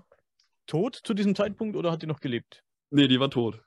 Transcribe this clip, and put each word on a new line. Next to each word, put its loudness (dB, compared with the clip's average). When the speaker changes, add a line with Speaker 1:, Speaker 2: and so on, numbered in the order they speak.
Speaker 1:
tot -2
zu -2
diesem 2
Zeitpunkt -4
oder -2
hat -4
die -10
noch -6
gelebt? -6
Speaker 2:
Nee, 6
die 4
war 2
tot. -2